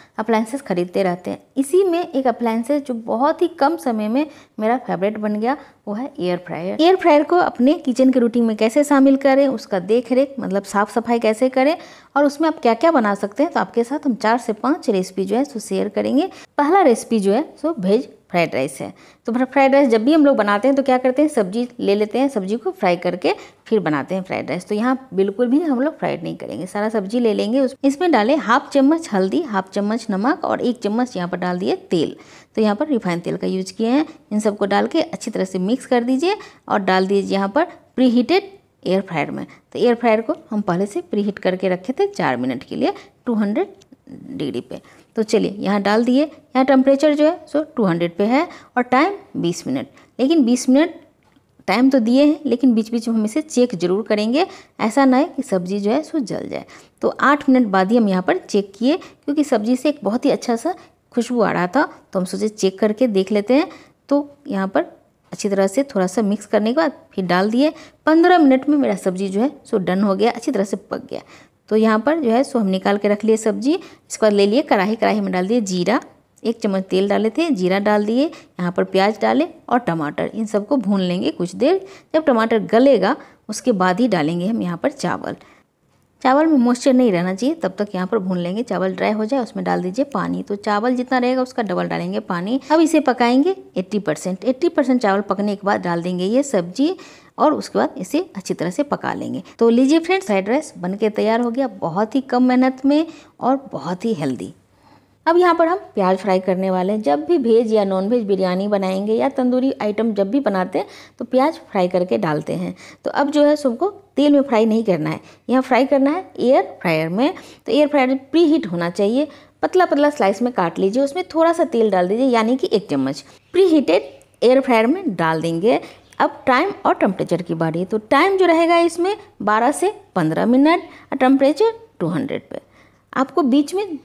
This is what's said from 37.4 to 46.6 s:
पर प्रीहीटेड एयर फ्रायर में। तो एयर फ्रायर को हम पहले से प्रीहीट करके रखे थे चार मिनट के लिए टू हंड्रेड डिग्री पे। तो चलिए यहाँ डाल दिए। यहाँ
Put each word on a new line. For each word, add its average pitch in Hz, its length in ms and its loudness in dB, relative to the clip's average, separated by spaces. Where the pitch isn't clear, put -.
पर 302 160 0
प्रीहीटेड 254 560 2
एयर 190 200 0
फ्रायर 160 280 -4
में। 139 140 -10
तो 131 80 -8
एयर 233 160 2
फ्रायर 226 260 2
को 302 140 -4
हम 208 140 -2
पहले 180 240 -2
से 349 160 -8
प्रीहीट 202 360 -4
करके 185 300 -2
रखे 185 240 -4
थे 403 140 0
चार 147 300 -2
मिनट 127 260 -4
के - 120 -12
लिए 370 180 0
टू 240 100 -2
हंड्रेड 214 320 0
डिग्री - 540 -10
पे। - 200 -16
तो 226 80 -2
चलिए 196 340 0
यहाँ 202 240 -2
डाल 208 240 2
दिए। 254 180 2
यहाँ 262 420 -4